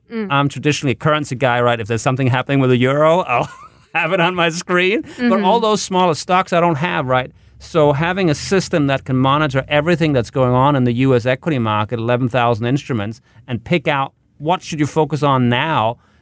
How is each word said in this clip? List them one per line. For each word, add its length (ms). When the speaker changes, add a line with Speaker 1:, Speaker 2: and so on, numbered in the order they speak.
Speaker 1:
Mm. 200
Speaker 2:
I'm 180
traditionally 420
a 40
currency 400
guy, 260
right? 180
If 80
there's 140
something 260
happening 320
with 120
the 60
euro, 420
<laughs> 80
I'll 220
have 180
it 80
on 160
my 140
screen. 520
But 160
Speaker 1:
Mm-hmm. 280
Speaker 2:
all 140
those 220
smaller 340
stocks 360
I 80
don't 200
have, 260
right? 260
So 340
having 360
a 60
system 520
that 180
can 120
monitor 500
everything 460
that's 180
going 220
on 220
in 100
the 80
U 80
S 100
equity 340
market, 400
eleven 300
thousand 360
instruments, 560
and 160
pick 240
out 260
what 220
should 180
you 80
focus 360
on 260
now 480